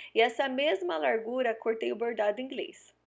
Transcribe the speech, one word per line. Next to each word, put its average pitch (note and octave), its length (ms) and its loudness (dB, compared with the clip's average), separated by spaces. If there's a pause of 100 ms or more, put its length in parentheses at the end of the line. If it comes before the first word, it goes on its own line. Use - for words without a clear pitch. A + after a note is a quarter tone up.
(140)
E A3 60 6
essa B3 300 4
mesma E4 480 0
largura, A#3+ 560 0
cortei A3+ 360 -2
o A#3 60 -4
bordado G#3+ 460 -2
inglês. - 520 -10 (160)